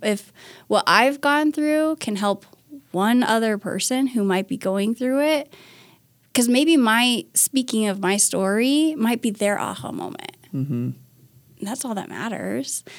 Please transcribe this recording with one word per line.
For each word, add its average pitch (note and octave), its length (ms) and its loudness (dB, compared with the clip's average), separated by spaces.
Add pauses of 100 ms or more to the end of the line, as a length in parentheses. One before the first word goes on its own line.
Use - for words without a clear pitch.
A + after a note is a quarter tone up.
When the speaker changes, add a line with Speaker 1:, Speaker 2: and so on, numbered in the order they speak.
Speaker 1:
if G#3 300 -4 (360)
what G#3 200 2
I've B3+ 320 4
gone D4 320 2
through D4+ 460 0
can G#3+ 180 -6
help G3+ 300 -2 (460)
one A3 320 2
other A3 340 2
person B3+ 500 -2
who A#3 160 0
might G3 240 0
be - 80 -4
going G3 400 -2
through B3+ 240 -2
it, D4 340 -2 (800)
'cause A#3+ 140 2
maybe D4 300 4
my A#3+ 560 4
speaking A#3 540 0
of G3 120 -4
my F#3+ 160 2
story B3 840 2
might A#3 240 -2
be A3+ 100 0
their G3+ 280 0
aha - 320 -6
moment. - 460 -10 (180)
Speaker 2:
Mm-hmm. C3 360 -2 (720)
Speaker 1:
That's G#3 220 -6
all A#3+ 120 -6
that F#3+ 120 -8
matters. G#3 800 -8 (140)